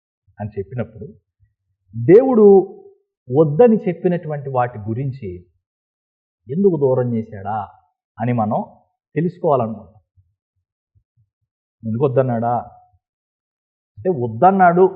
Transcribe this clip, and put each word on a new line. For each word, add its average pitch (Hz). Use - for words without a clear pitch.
అని 104
చెప్పినప్పుడు 107
దేవుడు 214
వద్దని 165
చెప్పినటువంటి 160
వాటి 123
గురించి 110
ఎందుకు 175
దూరం 127
చేశాడా 104
అని 120
మనం 120
తెలుసుకోవాలనుకుంటాం. 135
ఎందుకు 113
వద్దన్నాడా? 123
అంటే 107
వద్దన్నాడు, 175